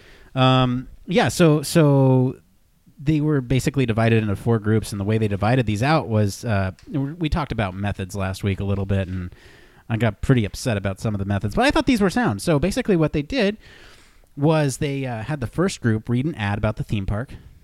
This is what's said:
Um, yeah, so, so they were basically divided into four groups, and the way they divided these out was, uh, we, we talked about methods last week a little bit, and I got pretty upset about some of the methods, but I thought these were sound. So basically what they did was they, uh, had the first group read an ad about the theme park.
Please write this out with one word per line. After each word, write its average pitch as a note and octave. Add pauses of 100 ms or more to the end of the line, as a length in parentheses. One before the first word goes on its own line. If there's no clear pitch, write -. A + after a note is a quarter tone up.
(360)
Um, B2+ (200)
yeah, E3+
so, D#3
so C3+ (640)
they D3+
were D3+
basically C3
divided A2+
into G#2
four A2+
groups, G#2+
and G#2
the G2
way A2
they A2
divided G#2
these G#2
out C#3+
was, G#2+
uh, G2 (180)
we, F3+ (140)
we E3+
talked D3
about A2
methods G2
last F#2+
week G2
a G2+
little G2
bit, G2
and F2+ (560)
I A2+
got A2
pretty A#2+
upset G#2
about G2
some G#2+
of G2
the G2
methods, G2+
but A3+
I D4
thought D#4
these B3
were G3
sound. D#3+
So D#3
basically G3+
what D#3
they D3+
did G#3 (800)
was D3
they, C#3
uh, A#2
had D3
the A2
first -
group A2
read B2
an E3
ad G#2
about G#2+
the C3+
theme G2+
park. G#2+ (300)